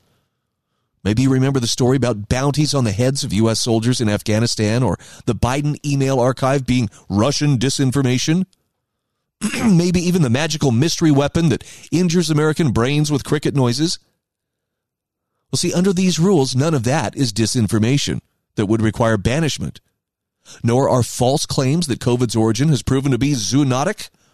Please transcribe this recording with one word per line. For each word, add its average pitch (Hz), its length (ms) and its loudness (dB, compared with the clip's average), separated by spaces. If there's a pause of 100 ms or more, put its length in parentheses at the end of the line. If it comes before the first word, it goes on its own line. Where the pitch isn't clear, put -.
(1040)
Maybe 107 180 0
you 135 80 4
remember 131 300 2
the 120 60 -2
story 127 320 2
about 117 320 -2
bounties 139 420 0
on 139 120 0
the 107 80 0
heads 127 320 -2
of 104 100 -8
U 113 160 2
S 110 100 -2
soldiers 117 400 0
in 117 80 0
Afghanistan, 110 720 0
or 98 140 0 (300)
the 123 80 0
Biden 139 500 -2
email 139 340 0
archive 127 460 0
being 123 240 0 (220)
Russian 135 480 2
disinformation. 135 880 0 (960)
<clears throat> 214 280 -2
Maybe 180 320 4
even 175 220 0
the 127 80 2
magical 151 400 0
mystery 156 400 2
weapon 143 380 2
that 113 160 -2 (260)
injures 165 400 0
American 156 400 2
brains 143 400 0
with 143 140 -2
cricket 151 320 -2
noises. 135 420 0 (1500)
Well, 135 60 -4
see, 175 180 -2
under 185 180 2
these 180 280 0
rules, 156 340 2
none 156 200 0
of 120 100 0
that 127 320 -2
is 123 160 -2
disinformation 110 880 0 (340)
that 107 120 -2
would 110 140 2
require 110 360 0
banishment. 120 640 -4 (840)
Nor 120 260 2
are 123 140 2
false 127 420 -2
claims 147 440 -2
that 117 100 -4
covid's 123 380 -2
origin 110 320 2
has 143 160 0
proven 135 260 0
to 123 80 0
be 139 140 0
zoonotic 135 800 -2 (240)